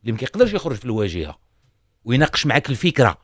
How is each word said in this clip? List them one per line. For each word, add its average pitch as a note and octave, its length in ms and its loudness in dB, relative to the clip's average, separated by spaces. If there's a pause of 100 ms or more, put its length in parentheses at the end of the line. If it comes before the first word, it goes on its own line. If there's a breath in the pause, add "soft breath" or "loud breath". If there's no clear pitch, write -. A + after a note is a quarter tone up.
اللي A2+ 100 -6
ما A2 60 -4
كيقدرش G3+ 360 0
يخرج E3+ 220 -4
في G#2 100 -12
الواجهة F2+ 540 -4 (640)
ويناقش C3 400 0
معاك C#3+ 240 0
الفكرة. C3 540 2